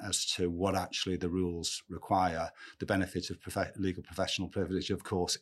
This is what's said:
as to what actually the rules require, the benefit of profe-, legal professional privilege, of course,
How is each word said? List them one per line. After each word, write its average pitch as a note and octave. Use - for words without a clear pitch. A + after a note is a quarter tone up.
as F2+
to F2
what F#2
actually F2+
the F2+
rules F2
require, F2+
the -
benefit F#2+
of F2+
profe-, -
legal F#2
professional -
privilege, F#2
of F#2
course, F2